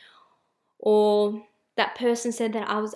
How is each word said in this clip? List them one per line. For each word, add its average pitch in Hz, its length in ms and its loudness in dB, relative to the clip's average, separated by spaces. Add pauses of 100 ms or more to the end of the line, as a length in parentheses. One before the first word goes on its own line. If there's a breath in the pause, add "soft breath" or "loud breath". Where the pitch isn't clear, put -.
(760 loud breath)
or, 214 640 2 (360)
"That - 180 0
person 240 360 -2
said 226 220 -4
that 220 160 -6
I 214 100 -2
was 214 160 -6